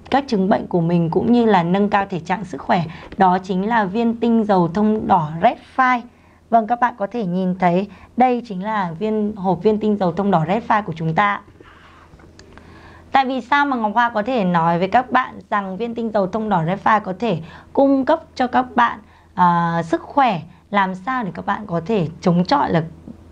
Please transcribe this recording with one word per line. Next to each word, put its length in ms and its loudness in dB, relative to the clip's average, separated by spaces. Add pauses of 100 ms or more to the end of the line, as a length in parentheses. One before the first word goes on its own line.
(100)
các 180 0
chứng 200 0
bệnh 180 0
của 140 0
mình 300 2
cũng 220 2
như 120 4
là 180 4
nâng 260 2
cao 220 0
thể 100 -4
trạng 240 -4
sức 160 -12
khỏe. 220 0 (340)
Đó 260 4
chính 260 -2
là 160 2
viên 320 -2
tinh 280 2
dầu 240 2
thông 380 0
đỏ 240 2 (120)
Red 160 4 (180)
File. 240 2 (500)
Vâng, 160 4
các 140 -2
bạn 180 0
có 80 -4
thể 180 -4
nhìn 340 -2
thấy 300 2 (280)
đây 320 2
chính 160 -8
là 340 -4
viên, 380 -2
hộp 260 -2
viên 160 2
tinh 180 0
dầu 160 0
thông 180 0
đỏ 180 4
Red 200 0
File 140 0
của 140 -8
chúng 180 -4
ta. 260 0 (1700)
Tại 120 4
vì 160 -4
sao 260 0
mà 100 -2
Ngọc 180 -2
Hoa 160 2
có 120 -2
thể 220 0
nói 340 2
với 100 0
các 220 0
bạn 240 -2 (160)
rằng 260 -4
viên 180 -6
tinh 160 -4
dầu 160 0
thông 220 -4
đỏ 180 2
Red 180 -2
File 160 4
có 180 -6
thể 200 -2 (340)
cung 320 4
cấp 180 0 (120)
cho 120 -2
các 200 0 (100)
bạn, 220 2 (360)
à, 500 2
sức 180 -2
khỏe, 380 0 (300)
làm 240 0
sao 300 -6
để 100 -6
các 120 -12
bạn 200 -4
có 200 -4
thể 220 0 (120)
chống 240 2
chọi 280 0
được 120 2 (480)